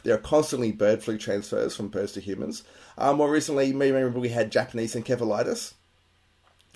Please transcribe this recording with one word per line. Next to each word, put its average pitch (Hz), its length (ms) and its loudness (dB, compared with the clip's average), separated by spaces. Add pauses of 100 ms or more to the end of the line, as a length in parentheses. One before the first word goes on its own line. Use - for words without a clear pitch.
there 117 100 4
are 107 40 4
constantly 143 540 0
bird 107 300 2
flu 113 160 -4
transfers 104 580 -2
from 104 120 -6
birds 101 240 -4
to 101 80 -10
humans. - 420 -8 (340)
Um, 143 200 2
more 147 140 4
recently, 139 360 2
you 135 80 0
may 139 180 4
remember 127 280 0
we 123 100 0
had 113 200 0
Japanese 113 440 0
encephalitis. 117 800 -2 (1000)